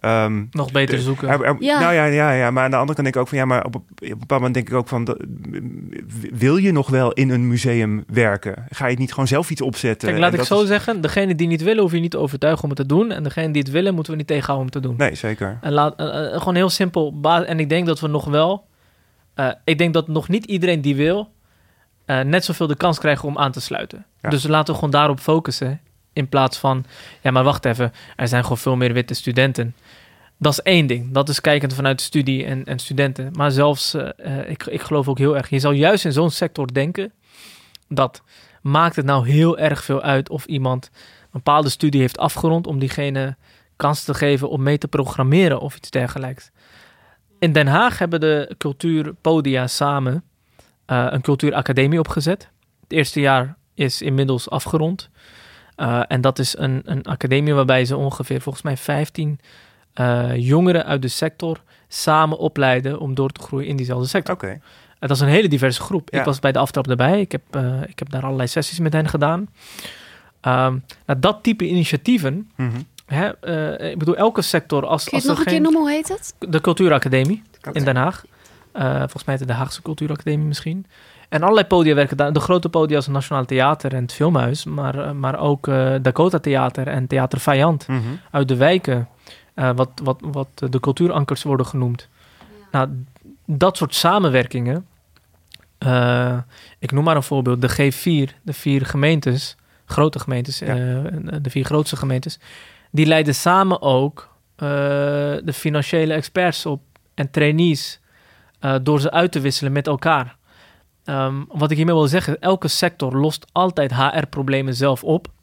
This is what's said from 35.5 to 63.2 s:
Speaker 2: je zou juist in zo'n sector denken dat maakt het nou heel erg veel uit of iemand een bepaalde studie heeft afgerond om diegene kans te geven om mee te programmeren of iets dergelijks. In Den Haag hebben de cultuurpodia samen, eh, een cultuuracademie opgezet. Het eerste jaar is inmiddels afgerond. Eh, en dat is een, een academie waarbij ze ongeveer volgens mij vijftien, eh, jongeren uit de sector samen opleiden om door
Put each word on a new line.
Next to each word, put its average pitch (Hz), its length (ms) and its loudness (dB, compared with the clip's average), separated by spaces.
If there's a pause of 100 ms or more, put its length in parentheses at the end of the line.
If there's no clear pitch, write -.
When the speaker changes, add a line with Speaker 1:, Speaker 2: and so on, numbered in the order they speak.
Speaker 2:
je 139 80 0
zou 143 160 2
juist 170 300 4
in 165 80 0
zo'n 160 180 2
sector 147 420 -4
denken 175 400 -2 (760)
dat 135 340 -2 (400)
maakt 156 340 2
het 147 80 -2
nou 135 240 2
heel 156 300 4
erg 151 260 -2
veel 139 180 -2
uit 139 280 0
of 151 140 -8
iemand 131 460 -4 (320)
een - 80 -20
bepaalde 143 380 2
studie 143 320 2
heeft 127 180 0
afgerond 165 480 0
om 151 120 -4
diegene 135 580 -4 (400)
kans 143 280 -2
te 147 100 -2
geven 143 340 0
om 135 140 -4
mee 143 160 2
te 147 100 -6
programmeren 139 720 2
of 139 160 -8
iets - 140 -20
dergelijks. 127 600 -6 (880)
In 165 140 2
Den 147 140 4
Haag 190 320 2
hebben 170 220 0
de 151 380 0
cultuurpodia 151 1080 0
samen, 143 560 -2 (640)
eh, 123 240 0
een 123 100 -2
cultuuracademie 139 760 2
opgezet. 160 500 -2 (340)
Het - 100 -16
eerste 151 280 0
jaar 135 360 2 (180)
is - 280 -2
inmiddels 135 480 0
afgerond. 156 580 -2 (680)
Eh, 120 320 0
en 127 120 0
dat 131 180 2
is - 200 -2
een, 131 260 -2
een - 200 -4
academie 143 500 0
waarbij 131 300 4
ze 131 120 -2
ongeveer 135 440 -4
volgens - 240 -10
mij 143 120 -2
vijftien, 147 640 -4 (520)
eh, 123 440 0
jongeren 160 480 4
uit 139 180 -2
de 131 60 -2
sector 160 520 -6 (280)
samen 156 500 2
opleiden 135 600 0
om 143 160 -6
door 135 160 0